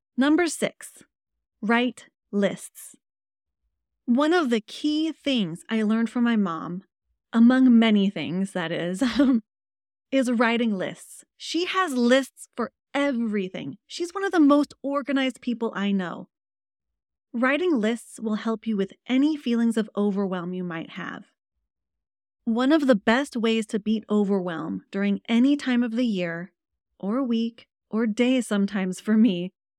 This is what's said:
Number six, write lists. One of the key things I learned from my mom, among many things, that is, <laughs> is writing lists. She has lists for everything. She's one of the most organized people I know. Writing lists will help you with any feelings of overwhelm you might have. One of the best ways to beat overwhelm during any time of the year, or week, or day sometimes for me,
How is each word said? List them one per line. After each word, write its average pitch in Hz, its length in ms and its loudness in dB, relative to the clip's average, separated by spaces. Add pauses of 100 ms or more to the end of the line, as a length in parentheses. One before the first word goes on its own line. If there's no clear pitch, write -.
(160)
Number 302 300 2
six, - 560 -8 (580)
write 233 460 -2 (240)
lists. - 640 -4 (1080)
One 285 280 2
of 330 180 2
the 226 100 0
key 302 500 -4
things 214 580 -4
I 220 140 -2
learned 220 260 0
from 240 140 -2
my 233 140 2
mom, 175 480 -4 (480)
among 247 440 8
many 208 340 4
things, 180 420 -4
that 165 180 -4
is, 175 320 -4 (560)
<laughs> - 540 -20
is 262 180 2
writing 233 480 0
lists. - 460 -10 (120)
She - 280 -4
has 359 300 -2
lists 247 600 0
for 226 160 -8 (220)
everything. 208 920 -4
She's 339 260 -10
one 392 120 -6
of 392 80 -2
the 359 80 2
most 285 420 4
organized 269 580 -4
people 226 360 -6
I 196 160 -2
know. 185 360 -4 (1040)
Writing 285 460 0
lists 220 400 -4
will 220 160 -4
help 220 320 -4
you 220 100 -2
with 190 160 -2 (140)
any 285 300 2
feelings 233 400 0
of 214 200 -2
overwhelm 190 560 -2
you 185 120 -6
might 165 260 -8
have. - 360 -12 (1200)
One 240 280 2
of 302 160 2
the 254 80 8
best 247 400 0
ways 226 300 0
to 226 120 -4
beat 214 320 -2
overwhelm 190 800 -2
during 196 380 -2
any 247 280 4
time 247 280 0
of 226 80 -4
the 247 120 -2
year, 175 480 -4 (460)
or 220 240 -4
week, 226 460 -4 (200)
or 226 200 -2
day 247 320 2
sometimes 196 580 -2
for 220 180 0
me, 185 360 2 (260)